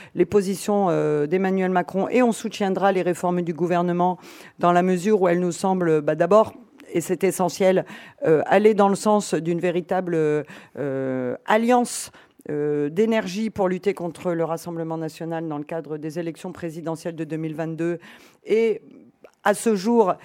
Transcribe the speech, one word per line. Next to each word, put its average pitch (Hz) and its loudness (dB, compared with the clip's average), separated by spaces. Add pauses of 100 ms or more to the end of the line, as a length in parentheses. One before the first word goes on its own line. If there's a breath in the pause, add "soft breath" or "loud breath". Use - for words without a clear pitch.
(140)
les 170 2
positions, 202 0
euh, 151 2
d'Emmanuel 185 0
Macron 180 0
et 254 2
on 233 4
soutiendra 196 0
les 185 0
réformes 175 0
du 170 -4
gouvernement 175 0 (420 loud breath)
dans 175 4
la 175 4
mesure 185 2
où 190 4
elles 175 2
nous 180 0
semblent, 170 0
bah, 151 0
d'abord, 185 4 (420)
et 170 0
c'est 185 -2
essentiel, 185 2 (400 loud breath)
euh, 156 6
aller 208 6
dans 202 6
le 196 2
sens 214 0
d'une 170 -2
véritable, 175 -2
euh, 135 -4 (100)
alliance, 233 0 (380 soft breath)
euh, 147 -2
d'énergie 214 0
pour 202 -2
lutter 185 -2
contre 175 -6
le 165 -2
Rassemblement 165 -6
national 165 -8
dans 147 -6
le 147 -10
cadre 156 -10
des 151 -10
élections 165 -8
présidentielles 165 -8
de 160 -8
deux 156 -6
mille 160 -6
vingt-deux. 165 -6 (460 loud breath)
Et 214 0 (640)
à 202 4
ce 226 0
jour, 202 2 (100 loud breath)